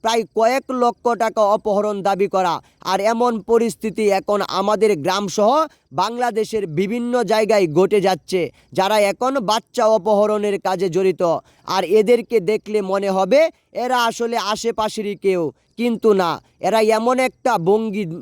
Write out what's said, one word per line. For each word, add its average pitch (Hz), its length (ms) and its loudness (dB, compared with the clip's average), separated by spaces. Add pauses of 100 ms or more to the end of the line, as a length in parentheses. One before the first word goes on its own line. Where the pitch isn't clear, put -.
প্রায় 226 200 0 (140)
কয়েক 233 280 0 (180)
লক্ষ 240 220 -2 (180)
টাকা 220 200 0 (140)
অপহরণ 208 400 -2 (100)
দাবি 196 280 0
করা। 180 200 0 (360)
আর 196 80 0 (140)
এমন 240 200 0 (180)
পরিস্থিতি 226 540 0 (140)
এখন 208 200 -2 (220)
আমাদের 208 300 2 (140)
গ্রামসহ 202 460 0 (500)
বাংলাদেশের 220 640 -2 (140)
বিভিন্ন 240 360 -2 (180)
জায়গায় 214 340 2 (120)
ঘটে 196 280 2
যাচ্ছে, 185 340 -2 (380)
যারা 196 180 2 (140)
এখন 254 220 -2 (180)
বাচ্চা 220 340 -2 (120)
অপহরণের 208 600 0 (100)
কাজে 185 280 -2
জড়িত। 190 280 0 (520)
আর 196 80 0 (160)
এদেরকে 226 380 2 (140)
দেখলে 214 280 -2 (140)
মনে 196 240 -2
হবে 196 240 4 (420)
এরা 247 160 0 (100)
আসলে 233 280 -4 (160)
আশেপাশেরই 214 720 -4
কেউ, 185 180 2 (360)
কিন্তু 226 300 0 (120)
না, 170 100 0 (360)
এরা 220 140 2 (180)
এমন 240 180 0 (120)
একটা - 240 -4 (160)
ভঙ্গি 214 380 0 (160)